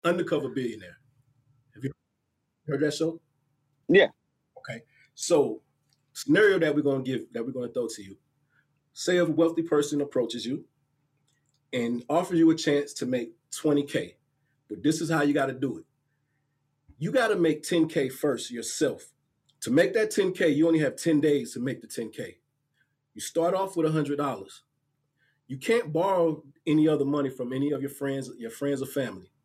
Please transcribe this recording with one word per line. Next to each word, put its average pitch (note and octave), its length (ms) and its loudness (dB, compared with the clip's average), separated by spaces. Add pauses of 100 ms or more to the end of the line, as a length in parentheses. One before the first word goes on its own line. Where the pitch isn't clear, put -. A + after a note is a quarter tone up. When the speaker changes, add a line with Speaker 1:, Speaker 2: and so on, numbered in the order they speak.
Speaker 1:
Undercover E3 460 0
Billionaire. G#2+ 480 -6 (760)
Have A#2 80 -14
you C3+ 80 -6 (760)
heard C#3 140 -2
that D3 120 0
show? E3 260 -2 (680)
Speaker 2:
Yeah. F3+ 180 8 (520)
Speaker 1:
Okay. - 240 -14 (320)
So, C3+ 460 2 (520)
scenario G3 460 4
that D3+ 160 2
we're D3 60 0
gonna C3+ 220 0
give, B2+ 300 -6
that A#2 120 -4
we're C3 80 -8
gonna B2 160 -6
throw B2 180 -4
to A2 160 -12
you. G2 140 -18 (760)
Say F3+ 240 0
if E3+ 100 4
a D#3+ 40 -2
wealthy E3 320 2
person C#3+ 380 0
approaches A#2+ 440 -2
you C#3 180 -6 (1120)
and A#2+ 360 -4
offer F3+ 260 0
you D#3+ 160 8
a D#3+ 40 4
chance C#3+ 400 0
to B2+ 100 -6
make B2 280 -4 (180)
twenty C#3+ 320 0
K, F2+ 320 -6 (540)
but G#2 140 -12
this D#3 180 0
is D#3 100 -4
how D#3 120 2
you C#3+ 100 2
gotta C3+ 200 0
do B2 260 -6
it. - 60 -20 (1120)
You E3+ 120 -4
gotta A3+ 240 2
make E3 280 2
ten E3 240 2
K C3+ 220 0
first C3 420 -4
yourself. A#2+ 600 -4 (500)
To A2+ 100 -4
make E3+ 240 4
that G#3+ 160 0
ten F#3 220 0
K, F3 160 2
you D3+ 180 4
only E3 120 4
have C#3 180 0
ten D#3+ 240 2
days C#3+ 320 0
to G#2+ 60 -10
make B2+ 220 -4
the A2 60 -20
ten A2 240 -8
K. G2 260 -14 (760)
You - 80 -16
start E3+ 340 0
off F#3+ 220 -2
with D#3+ 100 2
a D#3 40 2
hundred D3 260 0
dollars. B2 440 -6 (840)
You C3+ 100 -10
can't A#3 360 0
borrow E3+ 500 0 (240)
any D#3 200 4
other C#3+ 180 2
money C#3+ 240 -2
from B2 240 -8
any C#3 180 0
of C3 100 -4
your C#3 80 -4
friends, C3+ 480 -6
your A2+ 140 -12
friends C#3+ 320 -2
or - 40 -4
family. A2 440 -6 (140)